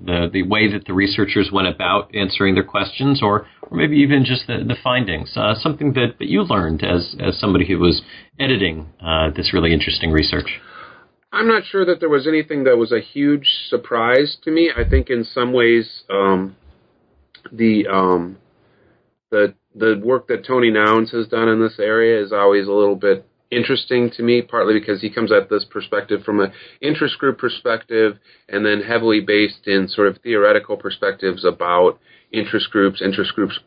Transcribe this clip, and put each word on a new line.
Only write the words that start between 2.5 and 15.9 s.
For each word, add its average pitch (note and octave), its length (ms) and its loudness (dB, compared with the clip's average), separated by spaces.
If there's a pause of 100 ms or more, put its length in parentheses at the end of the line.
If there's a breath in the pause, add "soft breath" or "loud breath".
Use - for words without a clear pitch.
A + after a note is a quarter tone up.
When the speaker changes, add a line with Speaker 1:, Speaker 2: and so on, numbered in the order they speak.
Speaker 1:
their F#2+ 100 2
questions, C3 580 -2
or, G#2 240 0 (160 loud breath)
or - 140 -10
maybe D#3 200 0
even C#3 280 4
just B2 220 -2
the, A2+ 200 -6
the A#2+ 180 -4
findings, A2 500 -2
uh, G#2+ 240 0
something D3 360 -2
that, A#2 240 -2
that A2+ 100 -6
you G#3 140 0
learned F2 420 -2
as, F2 340 -2
as F#2 220 -4
somebody F#2 260 2
who F2+ 120 -2
was E2+ 240 2 (360 loud breath)
editing, F#2 520 -2 (100)
uh, D#2+ 340 -2
this F2 200 -4
really E2 180 2
interesting D#2+ 400 -2
research? - 480 -2 (720 loud breath)
Speaker 2:
I'm G#3+ 160 0
not A3 160 2
sure G3 220 -2
that E3+ 140 0
there E3 100 -2
was C#3 180 0
anything D#3 360 -2
that B2+ 120 6
was A#2 160 0
a A2+ 80 0
huge C#3+ 480 0 (200)
surprise A#2+ 760 0
to D#3+ 60 -4
me. E3 260 2
I A#2+ 100 -2
think C3 220 2
in A#2+ 160 -2
some B2 300 -2
ways, A#2 560 2